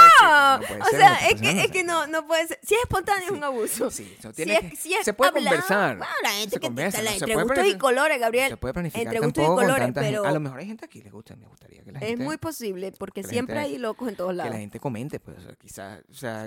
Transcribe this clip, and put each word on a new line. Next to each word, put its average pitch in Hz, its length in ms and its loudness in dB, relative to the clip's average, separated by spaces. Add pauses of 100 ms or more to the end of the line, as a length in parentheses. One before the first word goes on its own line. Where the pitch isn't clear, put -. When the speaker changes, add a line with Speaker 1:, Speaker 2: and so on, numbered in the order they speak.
(200)
Speaker 1:
sea, 277 400 6
sí, - 20 -10
no - 60 -10
puede - 140 -8
Speaker 2:
o - 20 0
Speaker 1:
ser 440 160 2
Speaker 2:
sea, 381 100 10
Speaker 1:
lo 349 80 2
que - 60 -2
Speaker 2:
es 349 60 4
Speaker 1:
está - 60 2
Speaker 2:
que, 107 60 -8
Speaker 1:
pasando, - 200 2
Speaker 2:
es 381 60 2
Speaker 1:
o - 40 -16
Speaker 2:
que 370 60 -2
Speaker 1:
sea. 359 60 0
Speaker 2:
no, 330 220 -2
no 311 200 -6
puede 320 220 0
ser. 339 140 -10
Si - 120 0
es 466 80 4
espontáneo, 381 420 -2
es 381 60 -10
Speaker 1:
Sí, 392 40 -4
Speaker 2:
un 294 100 -8
abuso. 247 460 -4
Speaker 1:
sí, 98 280 -14
eso 113 120 -18
Speaker 2:
Si 113 60 -18
Speaker 1:
tiene 180 180 -4
Speaker 2:
es, 190 160 -2
Speaker 1:
que, 294 60 -18
Speaker 2:
si 330 180 -8
es 403 100 -2
Speaker 1:
se 214 100 -2
puede 269 160 2
Speaker 2:
hablado, 247 180 -2
Speaker 1:
conversar, 175 500 0
Speaker 2:
bueno, - 140 -10 (100)
la 240 80 -2
gente 202 260 -4
Speaker 1:
se - 40 -8
Speaker 2:
que - 60 -8
Speaker 1:
conversa, 190 360 -6
Speaker 2:
la, - 20 -4
Speaker 1:
no 220 60 -4
se 208 40 -4 (100)
Speaker 2:
entre - 100 -2
Speaker 1:
puede 165 100 0
Speaker 2:
gustos 262 120 0
y - 40 0
Speaker 1:
planificar, 381 200 0
Speaker 2:
colores, 269 400 0
Gabriel. 240 300 0
Speaker 1:
se 226 60 -10
puede 127 180 -6
planificar 175 280 -6
Speaker 2:
Entre - 180 -4
gustos 151 100 0
y - 40 -4
Speaker 1:
tampoco 156 220 2
con - 80 4
Speaker 2:
colores, - 220 2
Speaker 1:
tanta 127 160 -4
gente. - 160 -2
Speaker 2:
pero - 100 -2
Speaker 1:
A - 40 0
lo 156 80 0
mejor 135 200 -8
hay 185 60 -12
gente 220 180 -14
aquí - 160 -20
que - 40 -20
le 101 60 -20
gusta, - 260 -20
me - 100 -20
gustaría - 360 -20
que - 100 -20
la 139 80 -14
Speaker 2:
es 208 80 -6
Speaker 1:
gente 240 160 -4
Speaker 2:
muy 302 120 -6
posible, 196 640 -8
porque 190 240 -12
Speaker 1:
que 190 40 -12
la 190 60 -12
Speaker 2:
siempre 240 240 -4
Speaker 1:
gente 277 180 -6
Speaker 2:
hay 269 40 -10
locos 233 300 -8
en 202 80 -8
todos 180 140 -6
Speaker 1:
que 175 60 -6
la 165 80 -6
Speaker 2:
lados. 110 160 -6
Speaker 1:
gente 104 200 -14
comente, 127 400 -8
pues, 82 180 -20
o 90 40 -20
sea, 110 140 -20
quizás, 98 440 -18 (100)
o 101 40 -20
sea, 113 320 -12